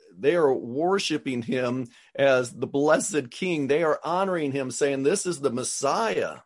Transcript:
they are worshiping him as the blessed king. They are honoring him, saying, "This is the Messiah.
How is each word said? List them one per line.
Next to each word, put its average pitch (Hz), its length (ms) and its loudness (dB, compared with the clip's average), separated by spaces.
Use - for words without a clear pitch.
they 131 180 2
are 156 180 4
worshiping 147 920 -2
him 127 460 -2
as 131 380 4
the 120 140 -8
blessed 143 640 2
king. 160 380 -2
They 151 160 2
are 151 180 0
honoring 170 500 -2
him, 135 200 -4
saying, 139 320 0
"This 180 200 2
is 165 160 -4
the 139 120 0
Messiah. 135 920 -2